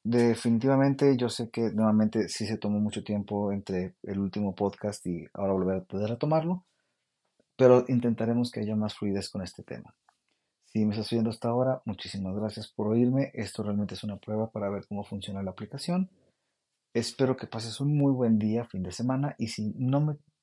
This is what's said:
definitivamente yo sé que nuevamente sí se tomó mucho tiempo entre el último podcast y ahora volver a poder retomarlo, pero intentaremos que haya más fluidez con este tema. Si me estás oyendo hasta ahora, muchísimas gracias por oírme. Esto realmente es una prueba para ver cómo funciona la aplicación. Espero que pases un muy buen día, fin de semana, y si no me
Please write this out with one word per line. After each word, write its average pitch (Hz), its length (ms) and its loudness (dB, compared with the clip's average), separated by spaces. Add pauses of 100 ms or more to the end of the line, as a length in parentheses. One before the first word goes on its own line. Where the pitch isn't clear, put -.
definitivamente 127 1120 4
yo 120 140 0
sé 110 200 -6
que 113 220 -2
nuevamente 107 560 4
sí - 180 -6
se 107 120 -2
tomó 104 220 -2
mucho 104 240 -2
tiempo 101 480 -2
entre 95 520 -4
el 98 160 -6
último 101 340 -2
podcast 101 520 -4
y 85 280 -6
ahora 98 200 -2
volver 95 240 0
a 92 60 -6
poder 104 260 -4
retomarlo, 160 560 0 (880)
pero 123 320 8
intentaremos 120 640 2
que - 80 -6
haya 107 160 -2
más 107 200 0
fluidez 98 340 -2
con 98 140 -6
este - 200 -12
tema. - 320 -14 (680)
Si 110 200 0
me 104 80 2
estás 110 200 -4
oyendo 113 160 2
hasta 117 200 -4
ahora, 127 360 0
muchísimas 98 500 -6
gracias 107 320 -4
por 107 200 -4
oírme. 123 480 4
Esto 107 260 -6
realmente 101 320 -2
es - 100 -10
una 104 140 -6
prueba 110 320 -4
para 101 200 -4
ver 98 180 -6
cómo 101 160 -8
funciona 98 400 -8
la 95 80 -6
aplicación. 175 580 -4 (840)
Espero 131 420 0
que - 80 -12
pases 113 340 -8
un 147 160 0
muy 143 160 4
buen 117 280 4
día, 110 260 0
fin 95 160 -8
de 90 100 -4
semana, 131 460 -2
y 110 120 -4
si 107 280 -6
no 131 240 2
me 151 160 0 (260)